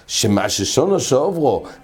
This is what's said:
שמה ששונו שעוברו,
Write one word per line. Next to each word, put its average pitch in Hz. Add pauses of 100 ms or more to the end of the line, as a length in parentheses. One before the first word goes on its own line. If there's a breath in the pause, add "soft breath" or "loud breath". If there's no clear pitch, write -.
שמה 101
ששונו 165
שעוברו, 143 (200 loud breath)